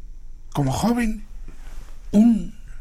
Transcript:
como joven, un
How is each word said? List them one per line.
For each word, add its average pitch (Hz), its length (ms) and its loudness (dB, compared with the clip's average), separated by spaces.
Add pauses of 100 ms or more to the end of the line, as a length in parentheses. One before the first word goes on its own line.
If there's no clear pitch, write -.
(520)
como 139 200 0
joven, 220 520 0 (880)
un 208 420 6 (260)